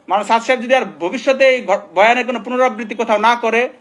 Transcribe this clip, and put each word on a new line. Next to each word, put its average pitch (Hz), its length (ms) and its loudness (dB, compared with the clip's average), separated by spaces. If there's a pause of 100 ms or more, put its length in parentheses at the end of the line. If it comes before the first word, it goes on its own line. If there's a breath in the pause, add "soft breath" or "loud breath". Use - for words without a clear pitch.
মাওলানা 180 160 0
সাদ 226 180 0
সাহেব 254 200 -2
যদি 254 140 0
আর 247 100 2
ভবিষ্যতে 226 640 0
এই 247 180 2
ঘ-, 196 300 -4
বয়ানের 233 300 4
কোনো 240 140 -4
পুনরাবৃত্তি 240 560 -2
কোথাও 226 220 0
না 226 180 2
করে, 233 340 -2 (120)